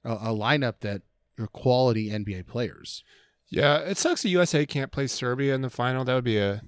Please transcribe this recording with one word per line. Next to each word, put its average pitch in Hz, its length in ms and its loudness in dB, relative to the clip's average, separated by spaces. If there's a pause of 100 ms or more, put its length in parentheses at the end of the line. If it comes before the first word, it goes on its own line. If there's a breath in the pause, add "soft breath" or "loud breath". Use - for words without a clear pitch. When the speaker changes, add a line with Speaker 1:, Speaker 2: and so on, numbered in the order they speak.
Speaker 1:
a, 117 80 -6
a 113 220 -4
lineup 120 480 0
that 101 220 -6 (360)
are 110 80 -6
quality 123 640 2
N 107 120 -4
B 98 120 -6
A 90 80 -8
players. - 600 -8 (440 soft breath)
Speaker 2:
Yeah, 143 300 4
it 180 200 -4
sucks 339 260 0
the 214 60 0
U 180 120 4
S 170 120 2
A 147 120 2
can't 135 260 -4
play 139 160 -2
Serbia 131 480 0
in 131 60 -2
the 131 80 -4
final. 127 340 -2
That 127 120 2
would 127 100 0
be 110 140 4
a, 101 280 0